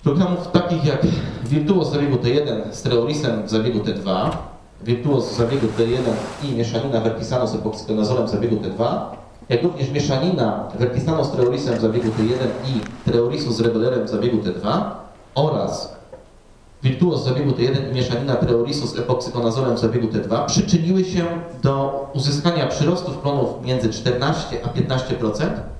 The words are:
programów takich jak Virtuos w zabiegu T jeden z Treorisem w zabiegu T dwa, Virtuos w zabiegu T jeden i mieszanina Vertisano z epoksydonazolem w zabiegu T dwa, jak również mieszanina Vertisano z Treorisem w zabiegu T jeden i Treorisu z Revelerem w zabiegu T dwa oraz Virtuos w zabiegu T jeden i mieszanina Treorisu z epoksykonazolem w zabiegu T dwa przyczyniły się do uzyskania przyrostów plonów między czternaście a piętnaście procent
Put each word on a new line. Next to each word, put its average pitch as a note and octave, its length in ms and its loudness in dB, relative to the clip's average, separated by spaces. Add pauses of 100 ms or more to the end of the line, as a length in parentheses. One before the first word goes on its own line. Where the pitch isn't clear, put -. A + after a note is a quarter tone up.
programów F3 480 2
takich E3+ 340 2
jak C#3+ 220 4 (360)
Virtuos D3+ 460 2
w - 40 -2
zabiegu C#3+ 240 2
T A#2+ 120 0
jeden C3 320 0 (100)
z - 100 -12
Treorisem A#2+ 600 0
w - 60 -8
zabiegu A2+ 300 0
T - 140 -2
dwa, F#2+ 440 -2 (440)
Virtuos A#2+ 480 0
w - 80 -6
zabiegu A#2 300 2 (100)
T A#2 60 4
jeden A#2 320 0 (280)
i C#3 80 -4
mieszanina A#2 500 0
Vertisano A2+ 460 -2
z - 80 -4
epoksydonazolem G#2+ 720 -2
w - 20 -4
zabiegu A2+ 260 0
T - 140 -4
dwa, - 460 -2 (340)
jak A#2 140 2
również C#3 280 0
mieszanina C3+ 760 0 (120)
Vertisano C#3 460 0
z - 60 -4
Treorisem A#2+ 460 2
w G#2+ 40 0
zabiegu A2+ 360 2
T A2 60 2
jeden B2+ 260 2 (180)
i B2+ 120 0 (300)
Treorisu A#2 420 2
z A2 80 -2
Revelerem A2+ 460 2
w - 40 -8
zabiegu A2+ 280 0
T G2 140 0
dwa C#3 540 -2 (300)
oraz - 600 0 (880)
Virtuos C#3+ 380 2
w - 40 -4
zabiegu C3+ 260 2
T B2 100 0
jeden B2+ 300 0
i B2+ 40 -2
mieszanina B2 400 0
Treorisu A#2+ 520 2
z - 120 -4
epoksykonazolem A#2+ 760 0
w A#2 40 -4
zabiegu A2+ 280 2
T G#2+ 120 0
dwa - 260 0
przyczyniły F3+ 580 2
się F3+ 220 0 (360)
do C#3 520 0
uzyskania D3 540 0
przyrostów E3+ 500 0
plonów C#3 320 0 (140)
między B2+ 260 0
czternaście C3 760 -2
a - 20 -2
piętnaście B2+ 480 0
procent A#2 380 0 (260)